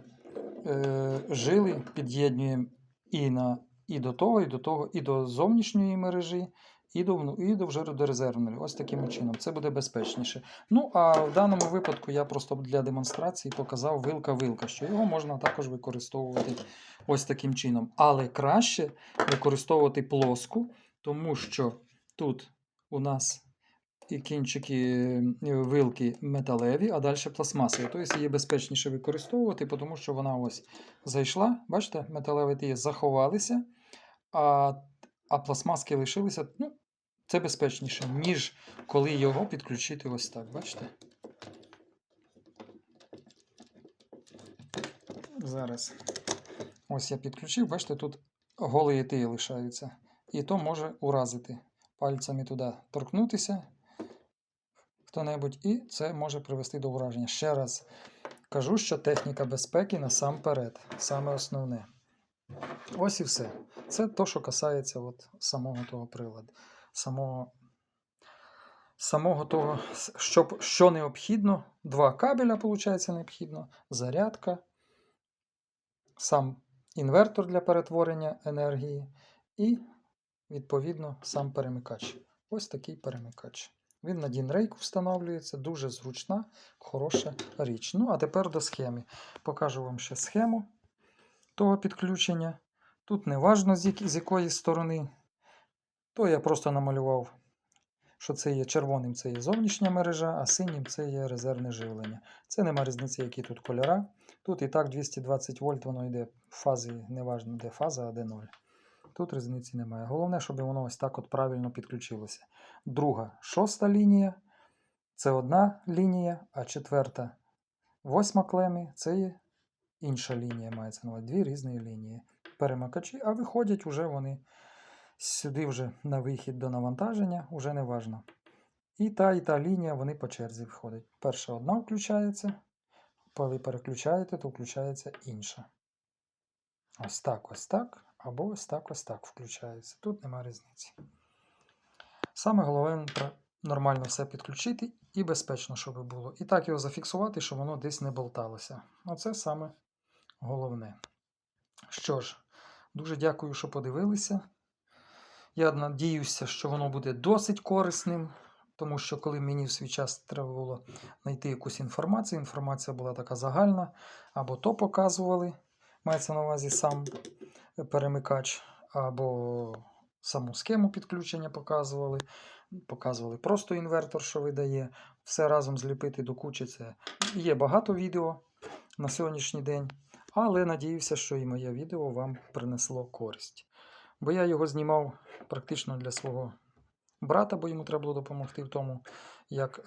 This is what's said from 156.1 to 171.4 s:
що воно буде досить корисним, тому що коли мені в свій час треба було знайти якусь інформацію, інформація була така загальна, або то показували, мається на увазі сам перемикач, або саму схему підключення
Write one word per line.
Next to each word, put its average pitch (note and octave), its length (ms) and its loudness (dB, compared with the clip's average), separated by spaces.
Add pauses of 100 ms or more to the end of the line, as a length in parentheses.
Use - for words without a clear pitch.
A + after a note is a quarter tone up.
що - 220 -6
воно C#3+ 200 0
буде C3+ 240 -4
досить G3+ 480 2
корисним, F3 680 0 (460)
тому D3 220 -4
що C#3+ 220 -4
коли D3 200 -2
мені C#3 240 -2
в B2+ 60 -6
свій C3+ 180 -6
час - 300 -4
треба C#3 300 -8
було B2+ 360 -8 (380)
знайти C#3 260 -6
якусь C3+ 320 -6
інформацію, F3+ 580 -2
інформація C#3 560 -4
була B2+ 180 -6
така B2 240 -6
загальна, F3 560 4 (420)
або C3 220 -2
то A3 180 2
показували, F#3 800 2 (520)
мається D#3 300 2
на D3+ 80 0
увазі D3 280 0
сам C#3+ 340 2 (840)
перемикач, C#3 720 0 (300)
або B2 800 -2 (460)
саму B2 340 -6
схему G#3 360 4
підключення E3+ 600 -6